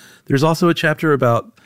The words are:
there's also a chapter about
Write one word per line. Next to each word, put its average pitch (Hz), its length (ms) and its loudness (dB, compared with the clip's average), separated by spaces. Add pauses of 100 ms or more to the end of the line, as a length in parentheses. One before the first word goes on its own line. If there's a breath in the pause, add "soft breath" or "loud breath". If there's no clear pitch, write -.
(260 loud breath)
there's 135 180 0
also 165 260 0
a 165 40 2
chapter 156 400 -2
about 123 520 -2